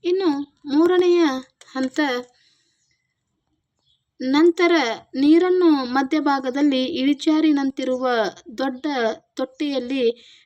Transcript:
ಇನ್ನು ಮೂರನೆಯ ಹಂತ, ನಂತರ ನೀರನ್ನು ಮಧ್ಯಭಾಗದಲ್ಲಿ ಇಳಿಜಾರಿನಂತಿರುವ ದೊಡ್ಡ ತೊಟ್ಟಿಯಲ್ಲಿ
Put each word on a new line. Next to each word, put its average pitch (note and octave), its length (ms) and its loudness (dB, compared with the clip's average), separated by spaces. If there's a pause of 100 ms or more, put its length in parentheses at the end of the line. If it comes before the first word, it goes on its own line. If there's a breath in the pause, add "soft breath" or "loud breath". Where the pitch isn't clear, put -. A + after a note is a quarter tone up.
ಇನ್ನು E4+ 640 -4
ಮೂರನೆಯ F4 580 2 (480)
ಹಂತ, C4 280 -6 (2250)
ನಂತರ E4 500 2 (440)
ನೀರನ್ನು E4+ 540 4
ಮಧ್ಯಭಾಗದಲ್ಲಿ C4+ 1120 0
ಇಳಿಜಾರಿನಂತಿರುವ C#4 1200 0 (500)
ದೊಡ್ಡ C4 280 -6 (480)
ತೊಟ್ಟಿಯಲ್ಲಿ B3+ 920 -4 (200 soft breath)